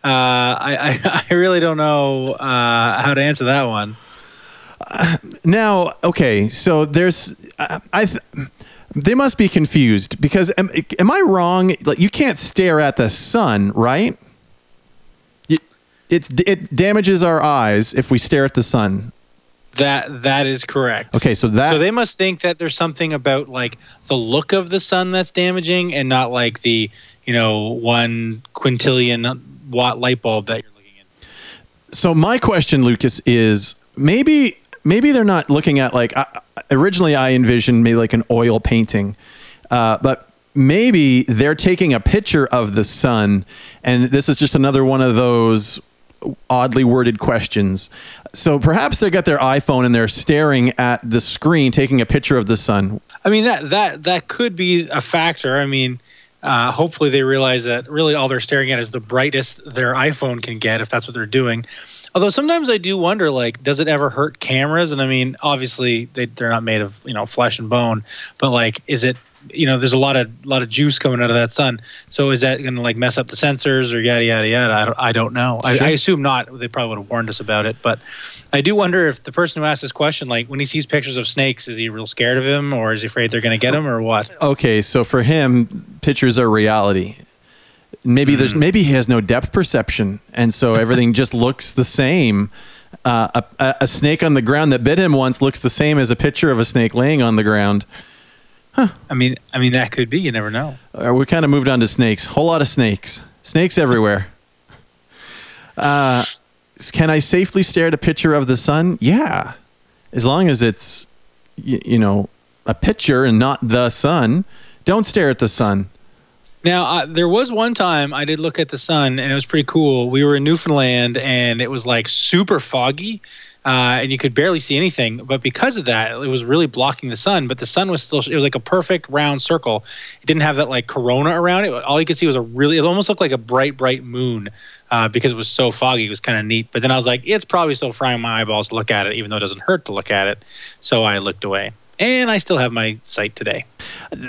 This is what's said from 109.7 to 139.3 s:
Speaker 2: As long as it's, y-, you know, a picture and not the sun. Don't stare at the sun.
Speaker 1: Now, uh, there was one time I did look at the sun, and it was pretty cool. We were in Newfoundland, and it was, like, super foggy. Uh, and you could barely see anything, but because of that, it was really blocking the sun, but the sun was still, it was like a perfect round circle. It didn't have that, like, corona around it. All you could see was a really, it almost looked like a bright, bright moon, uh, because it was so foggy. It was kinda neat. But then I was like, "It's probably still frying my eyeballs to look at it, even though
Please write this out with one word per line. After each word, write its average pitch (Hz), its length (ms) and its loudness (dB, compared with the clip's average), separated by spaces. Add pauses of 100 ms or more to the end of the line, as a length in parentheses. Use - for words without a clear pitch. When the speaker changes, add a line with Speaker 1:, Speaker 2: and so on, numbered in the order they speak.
Speaker 2:
As 120 120 -2
long 165 240 2
as 120 140 2
it's, - 440 -2 (500)
y-, 117 280 -4
you 120 140 2
know, 101 300 2 (380)
a 110 80 -2
picture 139 500 0
and 113 140 4
not 131 280 2
the 120 240 2
sun. 147 540 0 (400)
Don't 202 200 2
stare 170 260 2
at 123 80 -2
the 117 100 2
sun. 98 400 0 (760)
Speaker 1:
Now, 175 200 2
uh, 151 220 -2
there 165 220 0
was 240 240 0
one 226 220 0
time 156 380 0
I 143 120 -4
did 156 160 -4
look 160 180 -4
at 156 100 -2
the 139 100 -10
sun, 139 400 0
and 135 120 -4
it 135 40 0
was 139 120 -4
pretty 151 200 0
cool. 131 440 2
We 139 140 2
were 143 120 4
in 139 80 0
Newfoundland, 131 720 2
and 123 460 -2
it 120 80 -4
was, 123 160 -6
like, 117 220 -2
super 180 520 0
foggy. 147 640 -4 (420)
Uh, 127 360 0
and 131 100 -4
you 135 60 -2
could 127 180 -2
barely 165 260 0
see 139 160 -4
anything, 127 420 -2
but 131 240 -6
because 233 340 -2
of 165 80 -8
that, 113 280 -2
it 113 40 -10 (120)
was 131 140 -2
really 147 240 0
blocking 127 440 -4
the 110 60 -8
sun, 170 320 -2
but 127 100 -6
the - 80 -8
sun 190 240 -2
was 156 120 -4
still, 147 180 -4
it 147 140 -6
was 143 100 0
like 139 100 -2
a 131 60 -6
perfect 180 500 -2
round 143 320 -2
circle. 123 420 -2 (380)
It - 40 -8
didn't 156 160 2
have 151 140 0
that, 139 140 0
like, 127 160 -2
corona 135 520 0
around 180 280 0
it. 151 60 -2
All 139 280 0
you 160 60 0
could 160 100 -2
see 175 100 0
was 135 100 2
a 123 40 0
really, 135 380 0
it 156 60 2
almost 185 260 0
looked - 100 0
like 151 120 2
a 131 60 -2
bright, 127 380 -2
bright 127 280 -2
moon, 120 440 -4 (420)
uh, 113 180 2
because 117 240 0
it 113 40 -6
was 113 120 -4
so 123 220 0
foggy. 123 360 -2
It 104 40 -8
was 101 100 -10
kinda 110 220 -4
neat. 113 300 -2
But 120 80 -4
then 131 100 0
I 131 60 2
was 127 80 -2
like, 123 220 -2
"It's 202 180 -2
probably 165 300 0
still 127 180 -6
frying 123 300 -4
my 113 180 -4
eyeballs 107 280 -2
to 113 60 -8
look 110 160 -4
at 101 160 0
it, 104 80 -4
even 107 140 -8
though 107 80 -6